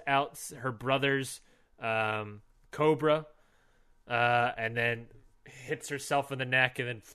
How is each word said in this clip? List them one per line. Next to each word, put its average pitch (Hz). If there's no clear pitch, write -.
out 139
s-, -
her 123
brother's, 135
um, 107
Cobra, 156
uh, 120
and 113
then 117
hits 135
herself 143
in 135
the 131
neck 127
and 123
then 117